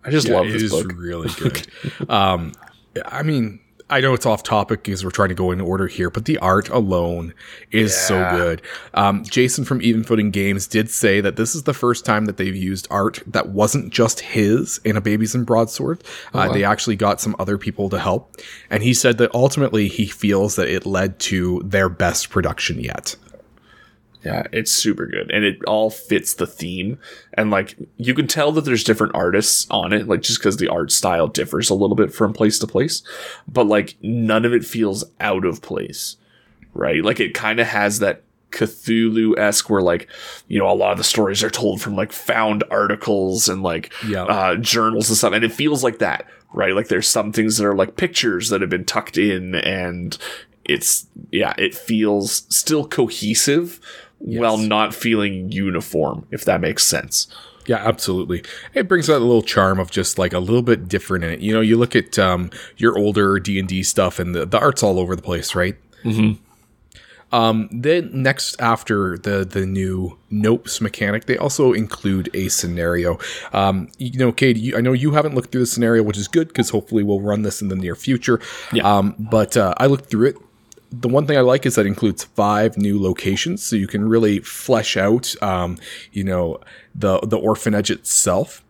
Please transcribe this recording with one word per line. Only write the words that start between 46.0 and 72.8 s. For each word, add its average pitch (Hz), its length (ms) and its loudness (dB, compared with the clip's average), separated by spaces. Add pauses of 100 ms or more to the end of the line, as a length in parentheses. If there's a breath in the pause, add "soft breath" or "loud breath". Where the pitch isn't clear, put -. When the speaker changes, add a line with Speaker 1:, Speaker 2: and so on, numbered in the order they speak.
Speaker 1:
right? 95 220 2
Like, 107 100 0
there's 90 220 0
some 107 240 -2
things 110 240 0
that 104 100 2
are, 101 80 2
like, 95 220 0
pictures 113 540 -2
that 98 100 0
have 92 100 -2
been 90 140 -2
tucked - 340 -4
in 92 380 0
and 90 600 -4 (480 loud breath)
it's, - 420 -2 (260)
yeah, 90 260 0
it - 160 -2
feels 104 760 0
still 151 360 0
cohesive 135 920 0 (440 loud breath)
Speaker 2:
Yes. 113 140 -6
Speaker 1:
while 113 180 2
not 107 380 0
feeling 101 560 -2
uniform, 85 800 -2
if - 140 -8
that 90 160 2
makes - 240 0
sense. - 420 -2 (400 loud breath)
Speaker 2:
Yeah, 117 180 0
absolutely. 90 600 -2 (280 loud breath)
It 214 140 0
brings 170 240 2
out 151 100 6
a 117 40 2
little 120 180 6
charm 95 380 2
of 87 100 -4
just, - 260 -2
like, 90 160 0
a 90 60 0
little 107 240 2
bit 117 240 2
different 92 380 -4
in 82 60 -4
it. 80 100 -6
You 107 120 0
know, 110 80 2
you 110 160 4
look 120 200 2
at, - 240 0
um, 90 300 2 (260 loud breath)
your 113 200 2
older 101 440 2
D 95 180 -4
and 95 80 -2
D 92 160 -2
stuff 95 380 0
and 87 120 -4
the, 82 140 -2
the 104 140 2
art's 139 220 2
all 95 180 4
over 90 160 -2
the 82 60 -8
place, 87 340 -4
right? 92 180 0 (300)
Speaker 1:
Mm-hmm. 110 300 2 (1000 loud breath)
Speaker 2:
Um, 110 360 2
then 147 400 0
next 131 480 -2
after 104 560 0
the, 98 280 -2
the 95 220 -2
new 95 520 -4 (120)
Nopes 107 520 2
mechanic, 104 420 -2
they - 140 0
also 135 340 4
include 98 640 -2
a 95 140 -2
scenario. 87 720 0 (360 loud breath)